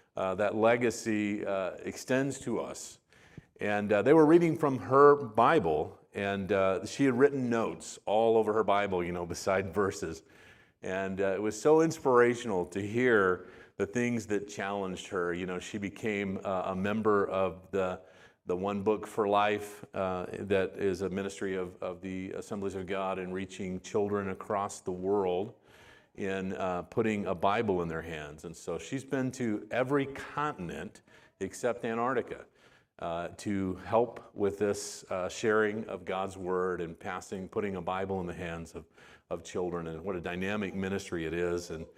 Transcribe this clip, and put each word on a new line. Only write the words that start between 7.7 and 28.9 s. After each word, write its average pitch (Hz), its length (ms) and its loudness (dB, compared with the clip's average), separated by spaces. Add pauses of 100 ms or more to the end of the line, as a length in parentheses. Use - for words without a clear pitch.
all 113 300 6
over 104 160 4
her 110 100 4
Bible, 98 400 2
you 87 80 -2
know, 87 160 -4
beside 95 440 0
verses. 95 520 0 (580)
And, 95 400 -4
uh, 98 140 2
it 98 80 -2
was 107 180 -2
so 156 200 8
inspirational 120 840 4
to 98 160 -6
hear 104 640 4 (320)
the 98 80 0
things 120 400 -2
that 101 220 -2
challenged 98 600 -6
her. 87 260 -2
You 90 120 -4
know, 90 140 -4
she - 180 -8
became, 101 680 -4
uh, 95 220 -2
a 95 80 -2
member 104 520 2
of 92 320 0 (120)
the, 92 280 0 (460)
the 90 100 -2
One 98 280 -2
Book 104 220 2
for 104 220 0
Life, 104 560 2 (100)
uh, 92 340 -2 (120)
that 98 380 0
is 95 240 0
a 92 80 -2
ministry 98 480 -4
of, 92 240 -6
of 92 180 -8
the 92 320 -8
Assemblies 98 440 -6
of 92 120 -6
God 95 320 -2
in 92 140 -6
reaching 92 480 -6
children 101 480 0
across 101 500 -4
the 92 140 -6
world 95 600 0 (600)
in, 95 380 -4
uh, 90 300 -2
putting 107 420 0
a 95 100 -2
Bible 98 460 2
in 85 80 -2
their 80 120 -4
hands. 76 440 -10
And 85 100 -12
so 82 220 -6
she's 135 260 -8